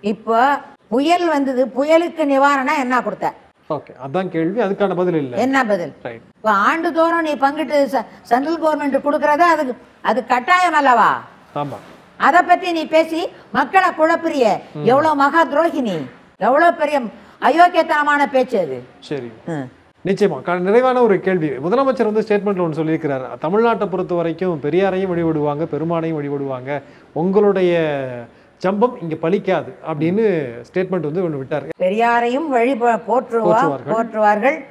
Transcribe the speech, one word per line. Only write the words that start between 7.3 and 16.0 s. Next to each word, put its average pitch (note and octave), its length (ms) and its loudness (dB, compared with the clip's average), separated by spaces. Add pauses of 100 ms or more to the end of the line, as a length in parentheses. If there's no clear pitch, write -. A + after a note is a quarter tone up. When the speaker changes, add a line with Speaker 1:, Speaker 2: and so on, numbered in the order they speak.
Speaker 1:
பங்கிட்டு C#4+ 580 0
செ-, A#3+ 140 -2 (160)
central D4+ 420 -2
government D4 320 0
கொடுக்கறத D4 420 2
அதுக்கு, D#4 380 2 (260)
அது A3+ 240 -2
கட்டாயம் F4 480 2
அல்லவா? A3+ 480 4 (340)
Speaker 2:
ஆமா. C#3+ 200 -6 (420)
Speaker 1:
அத D4 240 4
பத்தி F4 300 2
நீ D#4+ 140 -2
பேசி D#4+ 420 0 (240)
மக்களை F4 380 2
குழப்புறியே, D#4+ 720 0 (140)
Speaker 2:
ம். D3+ 100 -8
Speaker 1:
எவ்வளவு C#4+ 320 4
மகா C#4+ 280 2
துரோகி D4 380 0
நீ, F3 240 -4 (320)